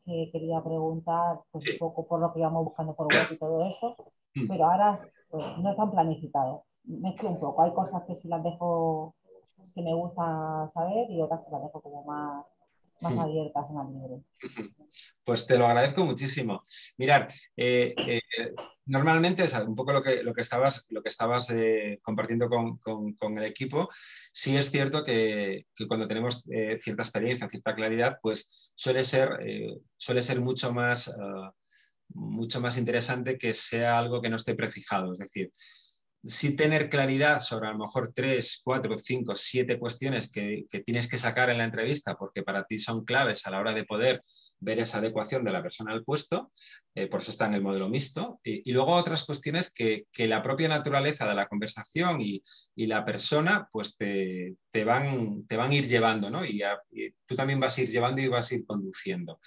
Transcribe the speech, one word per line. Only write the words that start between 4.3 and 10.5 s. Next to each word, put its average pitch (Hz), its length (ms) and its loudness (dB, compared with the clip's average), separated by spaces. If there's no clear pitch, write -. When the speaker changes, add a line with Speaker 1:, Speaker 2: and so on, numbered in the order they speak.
Speaker 2:
Mm. 214 120 -2
Speaker 1:
pero 170 180 4
ahora, 196 300 6
pues, 156 160 -6
no 190 100 0
es 196 80 -2
tan 214 140 0
planificado. 156 760 0
Mezclo 185 440 -6
un 160 100 -4
poco, 151 220 2
hay 175 120 6
cosas 180 340 -2
que 175 80 -6
sí - 120 -12
las 165 160 -2
dejo 165 720 0
que 175 60 -6
me 165 120 -2
gusta 160 800 -2